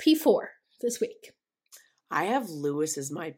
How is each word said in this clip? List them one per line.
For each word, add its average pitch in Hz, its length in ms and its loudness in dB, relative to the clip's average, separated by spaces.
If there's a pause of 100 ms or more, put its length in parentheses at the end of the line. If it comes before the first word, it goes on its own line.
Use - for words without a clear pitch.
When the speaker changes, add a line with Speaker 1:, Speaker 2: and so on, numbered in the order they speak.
Speaker 1:
P 311 160 6
four - 380 2 (260)
this 233 200 -2
week? - 340 -6 (760)
Speaker 2:
I 160 140 0
have 226 260 0
Lewis 147 480 -2
as 139 140 -8
my 160 260 -8